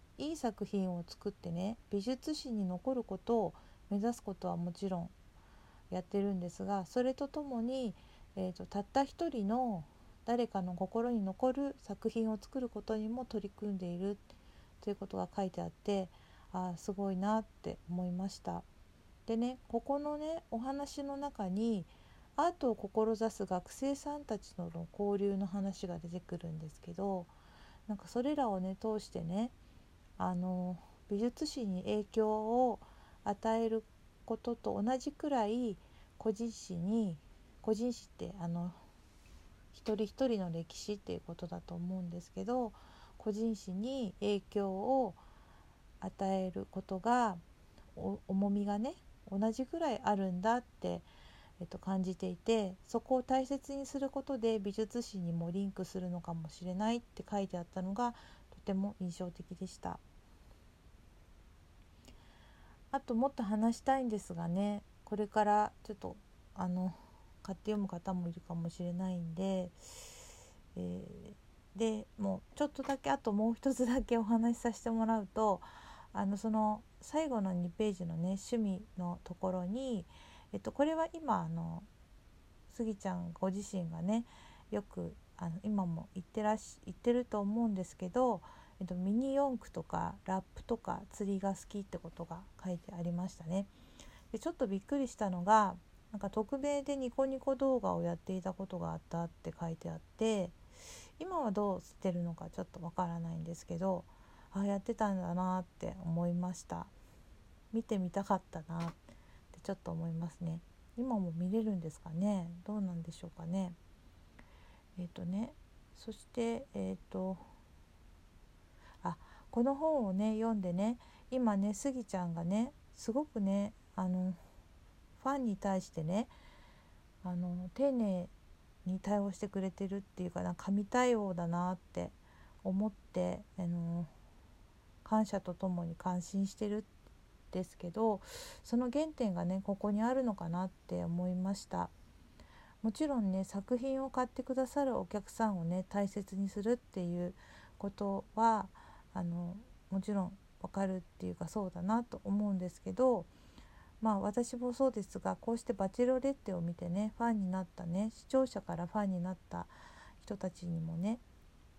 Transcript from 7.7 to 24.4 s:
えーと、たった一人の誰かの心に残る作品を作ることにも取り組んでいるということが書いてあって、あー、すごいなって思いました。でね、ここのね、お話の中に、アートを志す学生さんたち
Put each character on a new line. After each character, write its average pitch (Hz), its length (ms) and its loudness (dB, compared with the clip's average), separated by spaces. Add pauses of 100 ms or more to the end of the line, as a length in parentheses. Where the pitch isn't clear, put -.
え 185 120 0
ー 180 40 -4
と、 180 120 -10
た - 140 -4
っ 202 120 -2
た 277 120 6
一 339 240 -2
人 220 220 0
の 226 340 0 (420)
誰 240 220 4
か 190 140 0
の 180 120 -2
心 226 380 2
に 226 100 4
残 190 300 4
る 277 300 -2
作 - 280 -4
品 220 220 2
を 214 80 0
作 - 200 -6
る 247 100 -2
こ 254 120 -6
と 220 140 -2
に 214 140 -2
も 240 160 -4
取 214 180 -2
り 202 60 -8
組 208 240 -4
ん 190 40 -2
で 180 100 -4
い 175 120 -2
る 202 180 0 (640)
と - 80 -2
い 202 40 0
う - 20 -2
こ 196 120 -8
と 190 100 -4
が 180 180 0
書 202 80 2
い 190 60 0
て 175 120 -4
あ 170 40 -2
っ 165 40 -4
て、 190 380 0 (460)
あ 185 220 -2
ー、 - 20 -10
す - 160 -4
ご 196 180 0
い 185 60 0
な 208 220 4
っ 214 60 -2 (160)
て - 160 -6 (120)
思 180 160 -2
い 180 60 -2
ま 185 180 -2
し - 100 -10
た。 170 240 -6 (600)
で 226 100 0
ね、 240 220 0 (100)
こ 233 140 2
こ 277 180 0
の 294 180 -2
ね、 311 320 -4
お 226 100 -2
話 277 440 -4
の 277 140 -4
中 277 320 -4
に、 208 360 2 (500)
ア 302 120 6
ー 349 60 2
ト 269 180 2
を 214 40 2
志 220 600 2
す 202 100 -2
学 180 260 -2
生 277 240 0
さ 294 220 -6
ん 294 60 -10
た 208 160 -4
ち - 160 -16